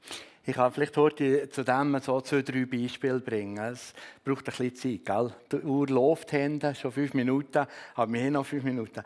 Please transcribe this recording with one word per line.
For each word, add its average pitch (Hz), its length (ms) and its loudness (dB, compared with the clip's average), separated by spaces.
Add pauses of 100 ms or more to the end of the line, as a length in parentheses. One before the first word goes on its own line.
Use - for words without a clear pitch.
(480)
Ich 131 60 -2
kann 127 160 4
vielleicht 147 260 -2
heute 143 540 4
zu 135 140 -4
dem 135 360 2
so 131 200 0
zwei, 139 200 0
drei 127 260 -2
Beispiele 127 520 -2
bringen. 104 400 -4
Es 120 340 -8 (320)
braucht 135 240 -2
ein - 80 -6
bisschen 127 200 -2
Zeit, 120 280 -4
gell? 110 300 0 (160)
Die 147 160 -2
Uhr 143 220 2
läuft 135 420 4
hinten, 147 460 0
schon 127 160 -6
fünf 143 220 -2
Minuten, 139 520 0 (300)
aber 113 160 0
wir 117 100 0
haben 139 120 0
noch 139 120 0
fünf 143 160 -4
Minuten. 123 420 -4